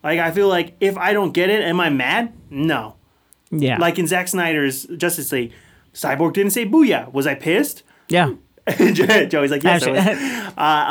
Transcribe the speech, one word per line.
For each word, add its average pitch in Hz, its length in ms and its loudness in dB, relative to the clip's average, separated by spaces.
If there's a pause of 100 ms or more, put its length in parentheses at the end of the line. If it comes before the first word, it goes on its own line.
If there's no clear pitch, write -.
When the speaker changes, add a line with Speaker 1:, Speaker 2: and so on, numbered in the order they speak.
Speaker 1:
Like, 165 160 -2
I 165 100 0
feel 196 160 2
like 175 320 0
if 196 180 0
I 185 160 0
don't 196 220 0
get 180 160 2
it, 214 140 2
am 170 160 0
I 165 100 2
mad? 151 420 0 (160)
No. 139 460 -4 (560)
Speaker 2:
Yeah. 139 280 0
Speaker 1:
Like, 170 200 0
in 170 80 0
Zack 180 220 -2
Snyder's 156 560 -2 (120)
Justice 165 360 -4
League, 123 180 -4 (420)
Cyborg 147 420 -2
didn't 196 180 0
say 240 120 -2
"Booyah." 220 480 2
Was 135 140 -2
I 139 80 0
pissed? 185 480 -2 (260)
Speaker 2:
Yeah. 165 260 2 (340)
Speaker 1:
<laughs> - 0 - (100)
Joey's 175 720 2
like, 143 140 -4
"Yes, 175 200 2
I 127 60 0
was." 135 100 0
Speaker 2:
Actually. 220 280 0
<laughs> 220 300 -10
Speaker 1:
Uh, 151 320 2